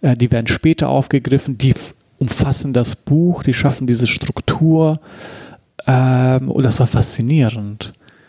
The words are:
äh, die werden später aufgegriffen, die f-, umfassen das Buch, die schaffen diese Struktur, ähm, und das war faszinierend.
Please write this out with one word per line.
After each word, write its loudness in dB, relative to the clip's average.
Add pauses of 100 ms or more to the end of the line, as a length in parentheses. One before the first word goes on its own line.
äh, 2
die 2
werden 0
später 0
aufgegriffen, 0
die 2
f-, -6 (240)
umfassen -2
das 0
Buch, 0
die 2
schaffen 0
diese 2
Struktur, 0 (880)
ähm, 2
und 0
das 0
war 4
faszinierend. -2 (360)